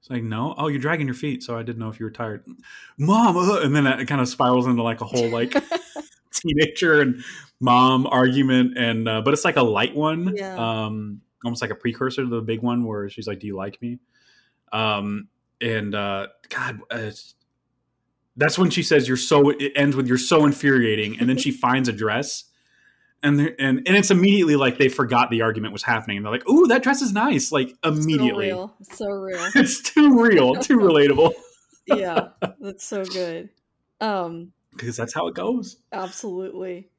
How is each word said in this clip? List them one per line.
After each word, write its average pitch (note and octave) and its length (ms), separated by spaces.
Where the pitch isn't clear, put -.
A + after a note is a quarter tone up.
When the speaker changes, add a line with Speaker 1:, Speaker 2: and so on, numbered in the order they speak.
Speaker 1:
It's - 100
like, B2 140
"No." A2+ 340
"Oh, D#3 100
you're C#3 120
dragging D3+ 280
your B2 60
feet, B2+ 300
so A#2 140
I A2+ 60
didn't A#2 160
know A2 100
if A2 100
you A2+ 60
were G#2+ 60
tired." G#2+ 340
"Mom, F#3+ 400
uh," F3+ 240
and C#3+ 140
then C#3+ 100
it C3 220
kinda C3+ 180
spirals B2+ 400
into, A#2+ 160
like, A2+ 200
a G#2+ 40
whole, A#2 240
like, A#2 240
Speaker 2:
<laughs> - 760
Speaker 1:
teenager D3+ 720
and B2+ 200
mom B2+ 480
argument. B2+ 680
And, A2+ 300
uh, A2 140
but C#3 120
it's, D3 120
like, D#3+ 100
a C#3 80
light A2 320
one, E3 400
Speaker 2:
Yeah. F#3+ 220
Speaker 1:
um, G#2+ 640
almost A#2+ 180
like A2 100
a - 40
precursor C3 480
to B2+ 60
the A#2 120
big A2 200
one A#2+ 220
where G#2 260
she's G#2 180
like, G2 120
"Do G#2 80
you G2 80
like G2 260
me?" A#2+ 180
Um, G#2 560
and, A2 320
uh, G2+ 340
God, A2+ 300
uh, A#2 60
it's, G#2+ 360
that's D3+ 220
when F3+ 120
she E3+ 140
says, C#3 240
"You're B2+ 100
so," C#3+ 320
it C#3 260
ends C#3+ 200
with, C3 120
"You're B2+ 100
so D3+ 280
infuriating." A#2 720
And A#2+ 100
then C3 80
she C3+ 140
Speaker 2:
<laughs> - 0
Speaker 1:
finds B2+ 380
a A2 40
dress. A2 500
And, C#3+ 180
they're, D#3 200
and, C3+ 180
and F#3+ 80
it's G3+ 160
immediately F#3 440
like C3+ 220
they C3+ 120
forgot B2 400
the A2+ 120
argument A2 320
was G2+ 100
happening. A2 340
And G#2 80
they're G#2+ 60
like, - 160
"Ooh, D#4+ 200
that B3 160
dress C#4 180
is A3 100
nice." G#3+ 400
Like, C3 320
immediately. D#3+ 680
Speaker 2:
So F3+ 80
real. G#3 220
So G#3 280
real. F#3+ 440
Speaker 1:
<laughs> - 20
It's - 260
too C#4+ 400
real, D#3 360
too C4 200
Speaker 2:
<laughs> - 0
Speaker 1:
relatable. D#3 540
Speaker 2:
Yeah, F#3+ 440
that's G3 240
so G3 220
good. F3+ 440
Um, F3+ 520
Speaker 1:
'Cause A#2+ 200
that's A#2 180
how E3+ 140
it E3+ 60
goes. G3+ 440
Speaker 2:
Absolutely. F#3 1080